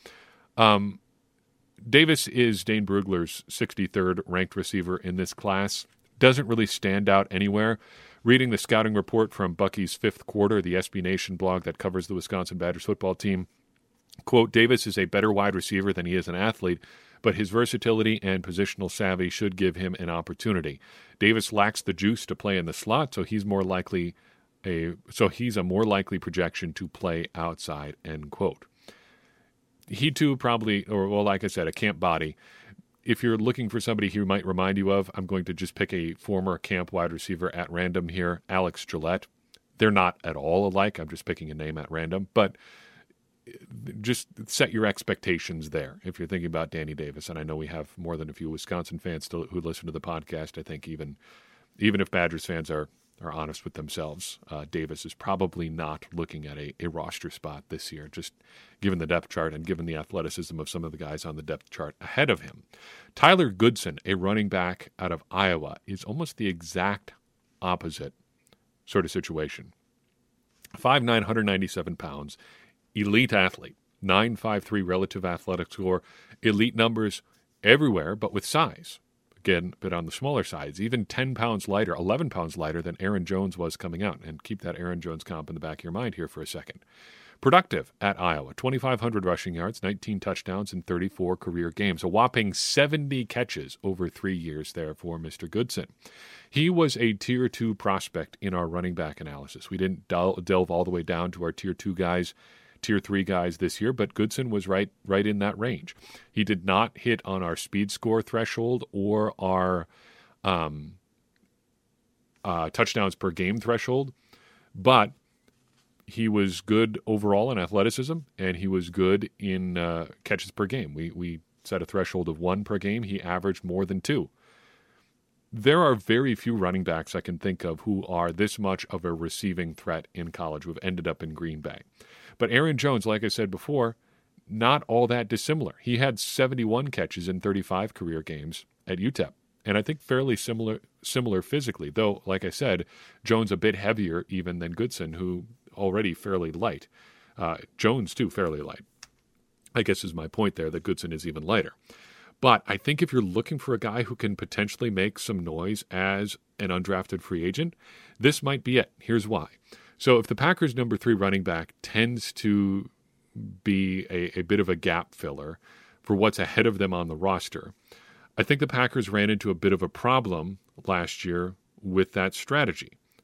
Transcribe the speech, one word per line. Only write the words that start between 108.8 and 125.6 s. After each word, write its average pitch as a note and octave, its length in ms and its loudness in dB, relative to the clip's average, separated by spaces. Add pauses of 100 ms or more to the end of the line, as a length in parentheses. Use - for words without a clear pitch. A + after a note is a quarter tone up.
or G#2+ 460 0
our, F#2 480 2 (580)
um, D#2+ 520 -2 (1500)
uh, E2+ 240 -2
touchdowns G#2 460 2
per F#2+ 160 -4
game F#2+ 280 -2
threshold, B2+ 540 -2 (600)
but G#2+ 380 6 (920)
he A2+ 200 -2
was G2 340 2
good A2 460 2
overall G#2+ 460 4
in G#2+ 60 -2
athleticism, A2 600 2 (180)
and F#2 200 -2
he F#2+ 100 -4
was F2+ 240 0
good F#2+ 480 4
in, F#2 400 -2
uh, E2+ 280 -2 (180)
catches - 260 -4
per G#2 160 -2
game. F#2 260 -4
We, D#2+ 200 -6
we F2 260 -6 (240)
set F2+ 200 -4
a - 40 -6
threshold F2+ 420 -2
of D#2 120 -4
one F#2+ 240 0
per G#2 140 -2
game. G#2 260 -2
He G2 180 -6
averaged F2+ 400 -2
more F#2 240 -2
than F#2+ 140 -2
two. A#2 300 -2 (1200)
There C#3 300 6